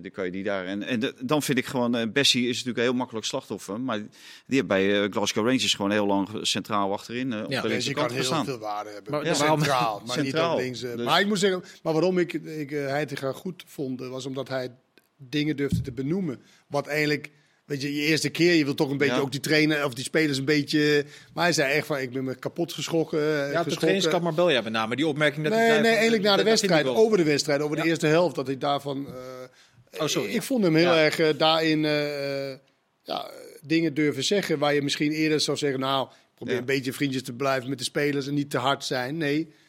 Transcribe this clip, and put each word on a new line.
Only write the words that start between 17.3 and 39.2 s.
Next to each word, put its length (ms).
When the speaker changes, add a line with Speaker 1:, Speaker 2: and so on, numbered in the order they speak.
Speaker 3:
Weet 180
je, 120
je 60
eerste 300
keer, 240
je 100
wil 100
toch 160
een 80
beetje 160
Speaker 1:
Ja. 60
Speaker 3:
ook 120
die 80
trainer 440
of 100
die 100
spelers 340
een 60
beetje. 600
Maar 100
hij 80
zei 200
echt 140
van, 120
"Ik 140
ben 120
me 100
kapot 380
geschrokken, 460
eh, 80
Speaker 2:
Ja, 100
op 60
de 100
Speaker 3:
geschrokken." 260
Speaker 2:
trainingskamp 440
Marbella 380
met 120
name, 240
die 100
opmerking 380
dat 80
Speaker 3:
Nee, 100
Speaker 2:
hij 80
Speaker 3:
nee, 120
Speaker 2:
van, 80
Speaker 3:
eigenlijk 320
na 80
de 60
Speaker 2:
dat, 100
dat 120
vind 120
ik 60
Speaker 3:
wedstrijd, 200
Speaker 2:
wel. 100
Speaker 3:
over 180
de 60
wedstrijd, 300
over 160
de 60
Speaker 2:
Ja. 60
Speaker 3:
eerste 180
helft, 280
dat 120
hij 120
daarvan, 480
eh, 920
Speaker 2:
Oh, 60
sorry. 240
Speaker 3:
ik 120
vond 220
hem 100
heel 200
Speaker 2:
Ja. 100
Speaker 3:
erg, 140
eh, 100
daarin, 460
eh, 640
ja, 280
dingen 320
durven 300
zeggen 340
waar 160
je 80
misschien 300
eerder 280
zou 160
zeggen, 240
"Nou, 280
probeer 200
Speaker 1:
Ja. 60
Speaker 3:
een 60
beetje 260
vriendjes 300
te 100
blijven 360
met 100
de 60
spelers 420
en 80
niet 160
te 80
hard 260
zijn." 320
Nee, 320